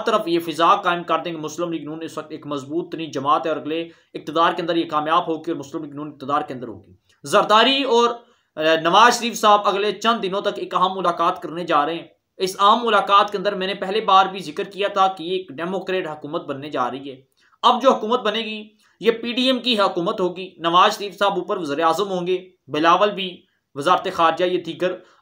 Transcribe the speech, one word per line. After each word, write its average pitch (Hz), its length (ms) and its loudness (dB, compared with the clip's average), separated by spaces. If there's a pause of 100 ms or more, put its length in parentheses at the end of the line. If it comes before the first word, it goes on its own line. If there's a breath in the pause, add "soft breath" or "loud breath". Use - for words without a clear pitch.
तरफ 214 220 0
ये 170 120 0
फ़िज़ा 170 360 2
कायम 175 280 -2
कर 165 140 -2
दें 170 160 -6
कि 156 80 -10
मुस्लिम 170 300 -6
लीग 156 140 -8
नून 160 180 -10
इस 156 140 -10
वक्त 156 160 -10
एक 143 140 -14
मजबूत 147 440 -6
तरीन 160 200 -8
जमात 147 340 0
है 160 60 -2
और 143 80 -4
अगले 156 220 -6 (340 loud breath)
इक़्तिदार 165 380 0
के 175 80 -4
अंदर 170 160 -2
ये 165 80 0
कामयाब 156 400 0
होगी 160 260 -4
और 156 60 -4
मुस्लिम 156 260 -10
लीग 143 120 -14
नून 151 120 -10
इक़्तिदार 143 360 -4
के - 100 -10
अंदर 123 140 -10
होगी। 98 300 -18 (260)
जरदारी 214 600 4
और, 233 240 4
अ, - 560 -8 (160)
नवाज 196 340 6
शरीफ 226 220 -4
साहब 208 320 4
अगले 202 260 0
चंद 226 280 0
दिनों 196 200 -4
तक 202 180 -2
एक 185 160 -8
अहम 185 180 2
मुलाकात 175 500 0
करने 170 220 -8
जा 151 180 4
रहे 160 120 -2
हैं। 151 160 -14 (280)
इस 190 180 -2
अहम 214 240 6
मुलाकात 202 480 4
के 208 80 -6
अंदर 202 180 -2
मैंने 190 200 -4
पहले 196 280 -4
बार 190 240 6
भी 190 140 -8
जिक्र 151 240 -8
किया 190 260 -4
था 190 180 2
कि 185 140 -8
ये 180 120 -6
एक 185 160 -8
डेमोक्रेट 180 560 -6
हुकूमत 151 400 -10
बनने 143 220 -8
जा 131 180 -2
रही 139 220 -10
है। 127 60 -14 (480)
अब 226 180 4
जो 254 100 6
हुकूमत 220 300 0
बनेगी 214 360 -4 (440)
ये 220 180 4
पीडीएम 247 400 0
की 247 160 0
हुकूमत 196 440 0
होगी, 180 420 -4
नवाज 180 320 4
शरीफ 196 220 -8
साहब 190 220 0
ऊपर 175 220 -4
वज़ीर 147 240 -4
आज़म 170 240 2
होंगे, 180 300 -2 (320)
बिलावल 170 420 4
भी 185 180 -6 (460)
वजारत 175 340 0
खारजा 165 360 2
ये 180 140 0
दीगर 165 360 -4 (260 soft breath)